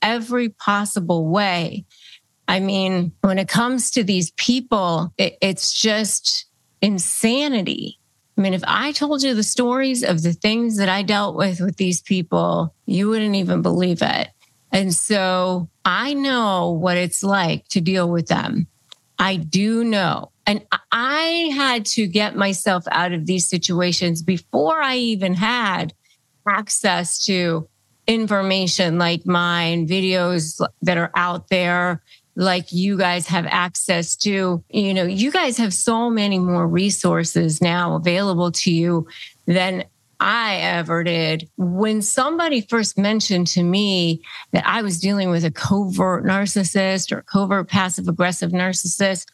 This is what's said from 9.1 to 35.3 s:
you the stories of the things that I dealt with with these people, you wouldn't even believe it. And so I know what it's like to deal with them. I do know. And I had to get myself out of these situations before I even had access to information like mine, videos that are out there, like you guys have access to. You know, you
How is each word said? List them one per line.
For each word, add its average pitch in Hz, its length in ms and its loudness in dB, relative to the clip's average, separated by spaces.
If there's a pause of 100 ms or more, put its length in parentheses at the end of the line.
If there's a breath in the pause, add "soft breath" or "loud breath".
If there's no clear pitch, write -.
you 269 140 2
the 214 80 0
stories 247 600 0
of 160 200 0
the 170 100 2
things 220 440 0
that 196 120 2
I 196 140 0
dealt 202 320 0
with 180 260 0
with 180 160 -2
these 180 240 0
people, 170 720 0 (140)
you 196 220 0
wouldn't 214 260 0
even 180 260 0
believe 175 400 0
it. - 280 -2 (440 soft breath)
And 190 200 0
so 185 720 0 (160)
I 214 300 0
know 233 580 0
what 175 240 0
it's 180 280 -2
like 190 460 0
to 190 120 0
deal 175 280 2
with 170 180 0
them. - 400 -2 (520)
I 190 160 2
do 196 480 0
know. 202 480 0 (160)
And 208 180 -2 (280)
I 311 600 0
had 262 340 0
to 214 200 0
get 208 300 -2
myself 196 520 0
out 175 220 0
of 165 140 -4
these 180 240 0
situations 175 720 0
before 269 600 0
I 262 140 0
even 220 380 0
had 196 600 0 (540 soft breath)
access 202 800 0
to 170 420 0 (400)
information 190 880 0
like 170 280 0
mine, 170 640 0
videos 180 760 0 (160)
that 175 160 0
are 170 200 -2
out 180 320 -2
there, 175 520 0 (360 soft breath)
like 180 340 0
you 190 260 0
guys 175 300 0
have 170 200 0
access 175 680 -2
to. 185 540 0
You 202 240 0
know, 190 100 2
you 190 280 0